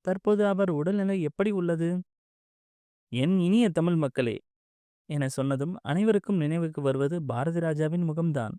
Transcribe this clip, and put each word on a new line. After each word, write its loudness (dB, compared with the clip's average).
தற்போது 2
அவர் 2
உடல்நிலை 0
எப்படி 0
உள்ளது? 0
"என் 2
இனிய 4
தமிழ் 0
மக்களே" -2
என -4
சொன்னதும் -2
அனைவருக்கும் 0
நினைவுக்கு -2
வருவது 0
பாரதி -2
ராஜாவின் 0
முகம்தான். -2